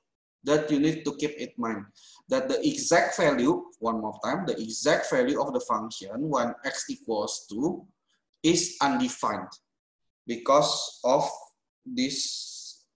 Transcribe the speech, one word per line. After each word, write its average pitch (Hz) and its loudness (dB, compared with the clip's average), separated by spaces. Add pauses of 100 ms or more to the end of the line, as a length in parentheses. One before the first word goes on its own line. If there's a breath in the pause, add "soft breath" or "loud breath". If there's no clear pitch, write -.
(440)
that 151 2
you 143 4
need 156 2
to 143 -4
keep - -4
in 123 -8
mind, 110 -4 (440 loud breath)
that 131 0
the 139 0
exact 165 2
value, 143 2 (140)
one 113 -2
more 107 -8
time, 160 -2
the 113 -2
exact 147 0
value 139 2
of 139 -2
the 123 0
function 110 -4
when 120 0 (100)
x - -6
equals 113 -4
two 131 -4 (560)
is 170 2
undefined 123 -2 (760)
because 135 2
of 139 4 (560)
this - -6 (120)